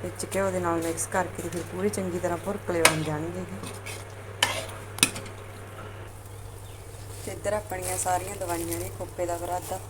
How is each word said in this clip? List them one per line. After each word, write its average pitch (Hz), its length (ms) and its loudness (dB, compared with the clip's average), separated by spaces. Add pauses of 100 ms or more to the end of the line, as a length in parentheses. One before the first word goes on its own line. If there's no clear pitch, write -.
ਵਿੱਚ - 220 -4 (100)
ਘਿਓ 196 160 6
ਦੇ 185 80 4
ਨਾਲ 170 240 4
ਮਿਕਸ 165 240 2
ਕਰਕੇ, - 360 2
ਤੇ 175 60 0
ਫਿਰ 165 220 -2
ਪੂਰੀ 185 180 4
ਚੰਗੀ 180 300 2
ਤਰ੍ਹਾਂ 175 180 4
ਭੁਰਕਲੇ 185 440 2
ਬਣ 156 220 8
ਜਾਣਗੇ 156 360 0
ਇਹ। 185 60 -4 (3750)
ਤੇ 208 60 -4
ਇੱਧਰ 202 220 0
ਆਪਣੀਆਂ 185 440 0
ਸਾਰੀਆਂ 185 380 4
ਦਵਾਈਆਂ 170 440 0
ਨੇ, 180 180 -2
ਖੋਪੇ 180 280 -2
ਦਾ 170 120 0
ਬਰਾਦਾ 175 420 -2 (100)